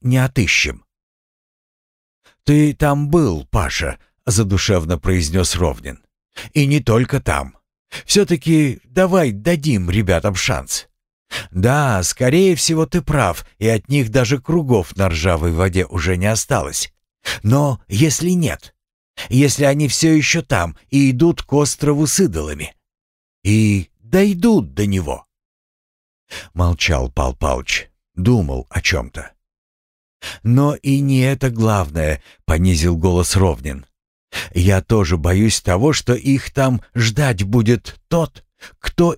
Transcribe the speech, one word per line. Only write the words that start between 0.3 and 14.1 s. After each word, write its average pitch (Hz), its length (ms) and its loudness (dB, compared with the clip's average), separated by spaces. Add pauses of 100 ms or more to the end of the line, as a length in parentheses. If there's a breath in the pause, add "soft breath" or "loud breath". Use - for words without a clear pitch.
«Ты 147 300 4
там 147 340 0
был, 123 420 0
Паша», 80 480 -2 (280)
задушевно 92 720 0
произнес 87 580 0
Ровнин. 67 440 -4 (520 loud breath)
«И 143 140 2
не 143 140 2
только 120 400 0
там. 69 360 -6 (500 loud breath)
Все-таки 156 800 2
давай 175 480 0
дадим 110 580 -2
ребятам 92 440 0
шанс. - 540 -4 (600 loud breath)
Да, 117 520 0
скорее 165 540 2
всего, 160 300 0
ты 175 160 -2
прав, 120 440 -2 (120 soft breath)
и 107 100 0
от 110 200 0
них 131 220 0